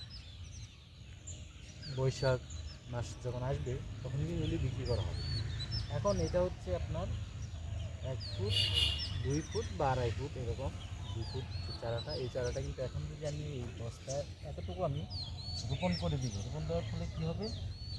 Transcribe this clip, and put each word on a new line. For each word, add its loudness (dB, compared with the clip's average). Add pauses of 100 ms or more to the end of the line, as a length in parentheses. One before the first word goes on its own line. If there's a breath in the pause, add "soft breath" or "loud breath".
(2000)
বৈশাখ 4 (520)
মাস 0 (180)
যখন -2
আসবে, 0 (300)
তখন -2
কিন্তু 2
এগুলি 2
বিক্রি 0
করা 4
হবে। 0 (720)
এখন 4
এটা 6
হচ্ছে 2
আপনার 0 (960)
এক 0 (200)
ফুট, 4 (680)
দুই 4
ফুট 0 (120)
বা 6
আড়াই 4
ফুট, -2
এরকম 0 (440)
দুই 0 (100)
ফুট 0
যে -4
চারাটা, 0
এই 0
চারাটা 2
কিন্তু -2
এখন -2
যদি -2
আমি -2
এই -2 (160)
বস্তায় -2 (200)
এতটুকু -4
আমি 2 (680)
রোপণ 4
করে 4
দিব। 2
রোপণ -2
দেওয়ার 2
ফলে 0 (120)
কী 0
হবে, 0 (500)